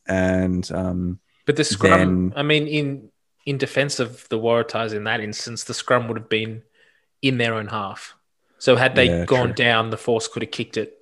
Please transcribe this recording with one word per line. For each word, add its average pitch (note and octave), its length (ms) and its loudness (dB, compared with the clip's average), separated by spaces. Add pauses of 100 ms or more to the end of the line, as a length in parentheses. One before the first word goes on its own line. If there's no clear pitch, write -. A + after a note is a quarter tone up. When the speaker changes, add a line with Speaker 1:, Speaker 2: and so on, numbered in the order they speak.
Speaker 1:
And, F#2 640 0
um, F2+ 480 -4 (240)
Speaker 2:
But D3 120 0
the D#3 80 2
scrum, F#2 640 4
Speaker 1:
then - 60 -4
Speaker 2:
I C#3+ 60 -2
mean, D3+ 240 2
in C#3+ 420 -4 (380)
in C#3 120 -2
defense C3+ 420 -2
of A#2 280 -8
the A2+ 100 -2
Waratahs A2+ 560 0
in G#2 100 -6
that A2 160 -2
instance, G#2+ 440 -10
the A#2+ 100 -8
scrum A#2+ 340 0
would A2+ 80 -4
have A2 120 -12
been A2 340 -4 (600)
in C3 160 2
their A#2 160 0
own G#2+ 140 -4
half. G2 460 -10 (440)
So B2+ 180 6
had B2 180 4
they C3+ 140 6
Speaker 1:
Yeah, F2 160 0
Speaker 2:
gone B2 240 4
Speaker 1:
true. - 60 -6
Speaker 2:
down, A2+ 360 2
the A2 60 -4
Force A2+ 320 -2
could A2+ 140 -8
have A2 80 -6
kicked - 260 -8
it G#2+ 260 -6